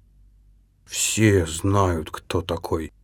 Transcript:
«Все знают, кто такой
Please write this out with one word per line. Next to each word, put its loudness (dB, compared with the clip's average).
«Все 2
знают, 0
кто -6
такой -6